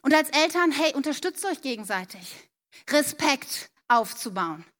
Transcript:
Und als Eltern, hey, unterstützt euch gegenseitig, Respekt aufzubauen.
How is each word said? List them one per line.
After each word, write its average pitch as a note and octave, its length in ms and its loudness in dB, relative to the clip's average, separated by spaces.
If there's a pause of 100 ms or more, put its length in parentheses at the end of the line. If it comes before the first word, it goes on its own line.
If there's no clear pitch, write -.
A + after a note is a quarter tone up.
Und C#4+ 100 4
als D#4 180 4
Eltern, D#4+ 420 2
hey, D4+ 240 2
unterstützt D4+ 480 -4
euch F#4 160 -4
gegenseitig, G3 720 -8 (560)
Respekt - 800 0 (160)
aufzubauen. F#3 800 0 (160)